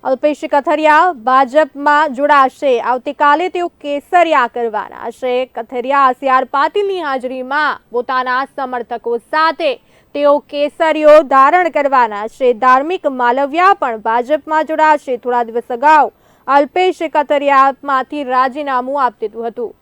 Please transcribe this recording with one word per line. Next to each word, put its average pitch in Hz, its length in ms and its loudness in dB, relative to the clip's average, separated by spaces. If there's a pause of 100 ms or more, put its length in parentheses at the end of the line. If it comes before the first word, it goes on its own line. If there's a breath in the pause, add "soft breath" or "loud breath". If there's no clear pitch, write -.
અલ્પેશ 269 340 -2 (100)
કથિરિયા 311 600 2
ભાજપમાં 277 1000 0
જોડાશે. 269 680 2
આવતીકાલે 294 680 0
તેઓ 349 180 -4
કેસરિયા 294 800 0
કરવાના 214 640 -6
છે. 247 360 -4
કથિરિયા 254 680 -2
સી 262 180 -4
આર 262 160 2
પાટીલની 370 560 -2
હાજરીમાં 262 800 -4 (100)
પોતાના 254 540 -4
સમર્થકો 240 720 -8
સાથે 311 640 -2 (320 soft breath)
તેઓ 285 260 2
કેસરિયો 302 840 2
ધારણ 294 460 4
કરવાના 262 580 0
છે. 254 260 0
ધાર્મિક 262 540 0
માલવિયા 269 680 0
પણ 262 240 -4
ભાજપમાં 277 680 -2
જોડાશે. 311 520 0
થોડા 240 260 -2
દિવસ 226 280 -8
અગાઉ 277 400 2 (360 soft breath)
અલ્પેશ 302 520 0 (140)
કથિરિયામાંથી 277 1080 0
રાજીનામું 262 800 -2
આપી 226 240 -4
દીધું 226 200 -10
હતું. 226 340 -10